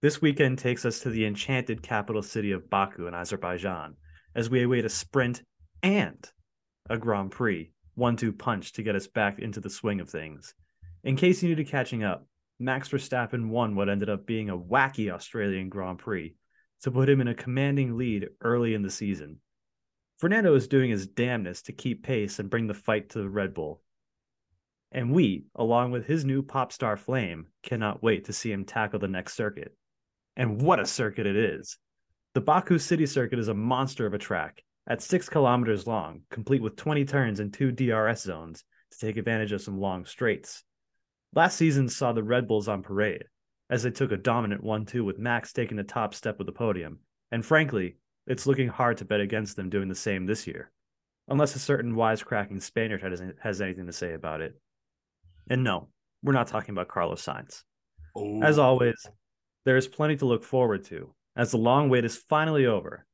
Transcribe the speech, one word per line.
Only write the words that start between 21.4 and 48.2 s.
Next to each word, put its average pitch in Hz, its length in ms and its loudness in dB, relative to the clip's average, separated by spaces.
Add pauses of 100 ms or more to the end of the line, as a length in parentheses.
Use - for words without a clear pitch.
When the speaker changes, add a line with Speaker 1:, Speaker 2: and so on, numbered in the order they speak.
Speaker 1:
to - 60 -12
keep 117 300 -6
pace 107 360 -2
and 101 100 -6
bring 113 180 0
the 104 80 -4
fight 104 360 -2
to - 80 -8
the 98 100 -4
Red 98 240 -2
Bull. 78 300 -8 (1080)
And 123 200 -2
we, 131 320 4 (100)
along 120 380 2
with 117 140 -4
his 151 180 0
new 135 180 0
pop 135 300 -2
star 107 240 -2
flame, 95 500 -4 (160)
cannot 110 400 -4
wait 107 240 2
to 110 60 -10
see 113 180 -6
him 98 140 -4
tackle 107 340 -2
the 98 100 -2
next 95 260 -4
circuit. 104 400 -6 (640)
And 113 260 0
what 160 180 6
a 95 60 0
circuit 110 400 -2
it 98 100 2
is! 98 400 -2 (580)
The 135 60 4
Baku 175 380 4
City 156 280 2
Circuit 127 320 0
is 110 100 -2
a 110 60 0
monster 127 520 0
of 98 80 -2
a 101 40 -2
track, - 440 -4 (260)
at - 140 0
six - 260 0
kilometers 120 580 4
long, 85 440 -4
complete 131 300 0
with 110 160 -4
twenty 147 280 0
turns 135 360 0
and 104 140 -4
two 135 160 0
D 120 220 0
R 110 160 2
S 113 140 -2
zones 82 420 -10 (260)
to - 80 -20
take 107 180 -4
advantage 110 360 0
of 101 100 -4
some 98 180 -8
long 92 240 -4
straights. - 600 -4 (680)
Last 170 220 4
season 139 320 4
saw 120 240 -2
the 113 120 0
Red 120 240 2
Bulls 107 200 2
on 101 140 -2
parade, 101 420 -2 (460)
as 123 140 0
they 127 60 0
took - 220 -2
a 101 40 0
dominant 104 480 0
one 107 220 -2
two 120 180 -2
with 98 140 -4
Max 117 340 -2
taking 117 240 -4
the 101 80 -4
top 104 300 -4
step - 260 -6
of 95 60 -4
the - 60 -8
podium, 90 460 -4 (320)
and 117 160 -4
frankly, 131 500 2 (300)